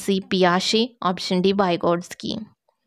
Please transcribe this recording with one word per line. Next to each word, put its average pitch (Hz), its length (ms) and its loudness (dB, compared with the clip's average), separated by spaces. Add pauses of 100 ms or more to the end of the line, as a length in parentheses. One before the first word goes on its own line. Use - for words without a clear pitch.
C, 196 120 0 (140)
Piaget. 185 640 2 (160)
Option 185 260 -2 (100)
D, 196 60 4 (100)
Vygotsky. 175 720 -2 (540)